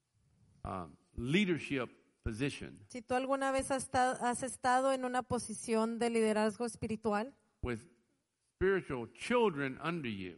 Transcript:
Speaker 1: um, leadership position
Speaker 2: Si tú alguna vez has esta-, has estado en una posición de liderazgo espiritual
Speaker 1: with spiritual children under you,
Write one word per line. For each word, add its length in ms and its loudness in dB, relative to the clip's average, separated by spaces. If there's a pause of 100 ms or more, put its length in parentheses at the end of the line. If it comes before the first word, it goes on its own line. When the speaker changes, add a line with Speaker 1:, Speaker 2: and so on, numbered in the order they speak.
(640)
Speaker 1:
um, 300 -8 (260)
leadership 680 0 (340)
position 560 -6 (120)
Speaker 2:
Si 120 -12
tú 120 -2
alguna 360 0
vez 220 0
has 120 0
esta-, 280 2 (100)
has 220 0
estado 480 2
en 120 -2
una 200 0
posición 760 0
de 120 2
liderazgo 540 2
espiritual 720 -2 (280)
Speaker 1:
with 180 -2 (760)
spiritual 580 0
children 680 2
under 260 -2
you, 300 -6